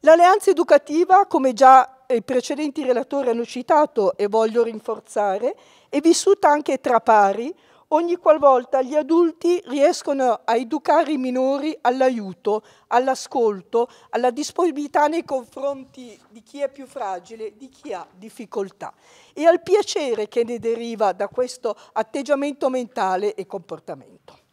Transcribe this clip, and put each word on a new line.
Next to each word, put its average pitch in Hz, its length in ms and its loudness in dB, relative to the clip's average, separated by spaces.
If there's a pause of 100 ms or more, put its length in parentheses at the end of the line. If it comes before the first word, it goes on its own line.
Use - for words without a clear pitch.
L'alleanza 349 500 6
educativa, 339 760 4
come 269 280 0
già 262 540 6
i 233 140 0
precedenti 277 640 -6
relatori 254 460 -2
hanno 233 140 -2
citato 226 720 0
e 202 120 -2
voglio 226 340 0
rinforzare, 220 920 -4 (320)
è 269 100 -4
vissuta 330 500 2
anche 294 320 0
tra 240 200 0
pari, 214 520 2 (360)
ogni 339 280 0
qualvolta 269 640 2
gli 254 140 -4
adulti 330 720 0
riescono 269 760 0
a 233 120 0
educare 294 560 0
i 285 60 -4
minori 262 640 -2
all'aiuto, 233 840 -2 (240)
all'ascolto, 233 1000 -2 (220)
alla 247 200 0
disponibilità 294 800 -2
nei 330 160 -4
confronti 262 920 -10 (120)
di 220 120 -20
chi - 180 -16
è 277 100 -6
più 277 160 -20
fragile, 214 680 -12
di 262 120 -20
chi - 240 -16
ha 175 180 -12
difficoltà, 196 840 -14 (400)
e 294 100 -6
al 349 180 4
piacere 294 640 -2
che - 160 -4
ne 233 160 -6
deriva 226 540 -4
da 196 160 -6
questo 247 480 -6 (160)
atteggiamento 277 800 -4
mentale 208 640 -4
e 190 120 -12
comportamento. - 920 -16 (120)